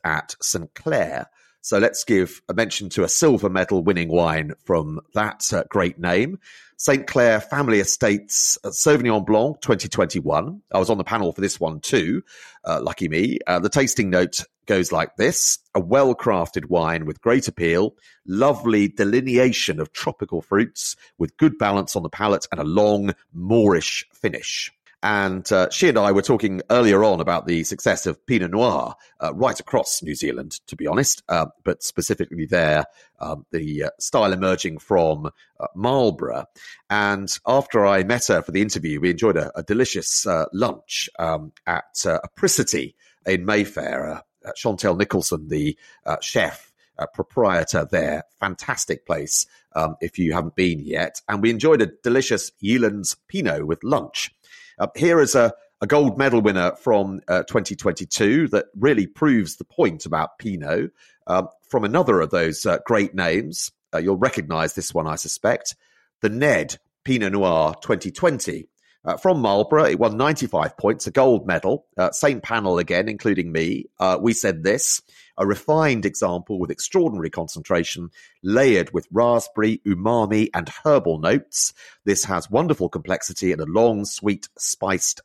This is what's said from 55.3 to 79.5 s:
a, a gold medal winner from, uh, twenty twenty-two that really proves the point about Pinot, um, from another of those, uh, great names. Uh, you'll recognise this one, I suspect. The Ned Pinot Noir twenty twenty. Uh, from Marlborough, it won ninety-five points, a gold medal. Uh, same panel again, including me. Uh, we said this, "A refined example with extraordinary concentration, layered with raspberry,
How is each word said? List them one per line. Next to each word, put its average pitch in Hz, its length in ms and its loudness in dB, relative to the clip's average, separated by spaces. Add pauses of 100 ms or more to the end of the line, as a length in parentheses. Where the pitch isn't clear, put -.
a, 117 180 4 (280)
a 104 60 -2
gold 143 300 2
medal 123 240 4
winner 92 340 2
from, 98 520 0
uh, 87 160 2
twenty 101 320 -2
twenty-two 107 720 0
that 104 180 0 (100)
really 107 300 2
proves 117 520 0
the - 60 -14
point 92 440 -2
about 78 320 -4
Pinot, 92 500 -4 (380)
um, 92 200 0 (220)
from 113 140 0
another 113 380 2
of 78 100 -2
those, 82 340 -2
uh, 85 180 0
great 104 300 0
names. 95 580 -2 (220)
Uh, 80 60 -2
you'll 92 180 0
recognise 80 560 -2
this - 180 -8
one, 80 140 -2
I 78 80 -4
suspect. - 600 -4 (460)
The 107 80 0
Ned 117 500 0 (240)
Pinot 110 300 0
Noir 82 500 2
twenty 98 260 -2
twenty. 120 580 -2 (380)
Uh, 85 120 -2
from 180 240 2
Marlborough, 107 420 4
it 82 160 2
won 110 180 2
ninety-five 123 580 0
points, - 300 -2
a 101 60 -6
gold 127 340 4
medal. 95 400 0 (100)
Uh, 90 160 2
same 135 300 0
panel 98 380 0
again, 87 280 0
including 95 440 -2
me. 80 340 -2 (140)
Uh, 92 200 2
we 113 120 2
said 90 320 -2
this, 107 380 0 (360)
"A 98 80 0
refined 127 600 0
example 92 520 -4
with 90 140 -4
extraordinary 107 580 -2
concentration, 85 800 -4 (320)
layered 107 500 4
with 85 180 -4
raspberry, 113 760 0